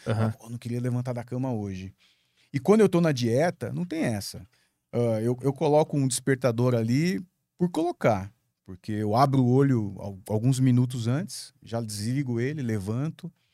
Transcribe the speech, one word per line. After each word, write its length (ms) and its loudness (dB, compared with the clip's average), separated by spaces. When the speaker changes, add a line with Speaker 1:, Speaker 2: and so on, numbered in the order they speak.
Speaker 1:
Aham. 220 2
Speaker 2:
"Ah, 100 0
pô, 100 -20
eu 20 -18
não 80 -10
queria 240 -6
levantar 320 -2
da 100 -6
cama 300 -4
hoje." 400 -6
E 80 -2
quando 220 6
eu 80 6
tô 100 2
na 140 4
dieta, 580 0
não 140 -4
tem 180 -4
essa. 420 -4
Ah, 300 0
eu, 200 0
eu 120 0
coloco 420 2
um 120 2
despertador 680 0
ali 480 0
por 140 0
colocar, 640 -2
porque 280 -12
eu 220 0
abro 280 4
o 100 4
olho 460 2
al-, 180 -10
alguns 320 2
minutos 480 2
antes, 540 -6
já 180 -6
desligo 600 -4
ele, 240 -4
levanto. 680 -4